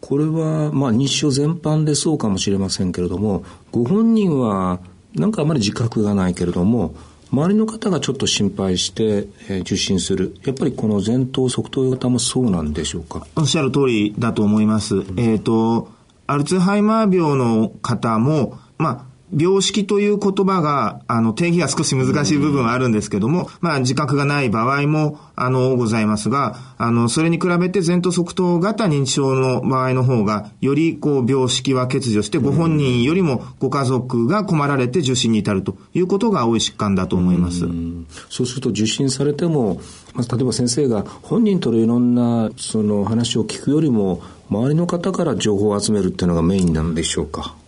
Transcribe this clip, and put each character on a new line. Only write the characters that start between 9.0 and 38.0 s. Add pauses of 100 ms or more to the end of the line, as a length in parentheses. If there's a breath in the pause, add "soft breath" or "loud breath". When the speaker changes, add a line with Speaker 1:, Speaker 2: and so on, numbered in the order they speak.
Speaker 1:
え
ー、
受
診
す
る。 (100)
や
っ
ぱ
り
こ
の
前
頭
側
頭
型
も
そ
う
な
ん
で
し
ょ
う
か？ (100)
Speaker 2:
お
っ
し
ゃ
る
通
り
だ
と
思
い
ま
す。
Speaker 1:
う
ん。 (120)
Speaker 2:
え
ー
と、 (380 loud breath)
ア
ル
ツ
ハ
イ
マ
ー
病
の (100)
方
も、 (180 loud breath)
ま
あ、 (200)
病
識
と
い
う
言
葉
が、
あ
の、
定
義
が
少
し
難
し
い
部
分
は
あ
る
ん
で
す
け
ど
も、
Speaker 1:
う
ん。 (120)
Speaker 2:
ま
あ、
自
覚
が
な
い
場
合
も、 (160 loud breath)
あ
の、
ご
ざ
い
ま
す
が、 (220 loud breath)
あ
の、
そ
れ
に
比 (120)
べ
て
前
頭
側
頭
型
認
知
症
の
場
合
の
方
が、 (100)
よ
り
こ
う、
病
識
は
欠
如
し
て、
ご
本
人
よ
り
も (160 loud breath)
ご
家
族
が
困
ら
れ
て
受
診
に
至
る
と (200 loud breath)
い
う
こ
と
が
多
い
疾
患
だ
と
思
い
ま
す。
Speaker 1:
う
ん。 (240 loud breath)